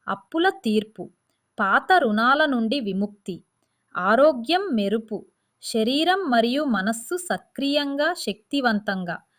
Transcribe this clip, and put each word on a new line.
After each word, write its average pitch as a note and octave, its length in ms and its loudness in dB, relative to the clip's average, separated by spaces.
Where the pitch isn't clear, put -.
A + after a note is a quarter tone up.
అప్పుల E4 400 -2
తీర్పు. G#3+ 600 -2
పాత A3 380 2
రుణాల C4 480 2
నుండి B3+ 340 0
విముక్తి. G3+ 640 -6
ఆరోగ్యం C4 760 2
మెరుపు. G#3+ 540 -2
శరీరం D4+ 680 0
మరియు B3 340 2
మనస్సు A3+ 520 -4
సక్రియంగా, C#4+ 1000 -2
శక్తివంతంగా. G#3 1040 -4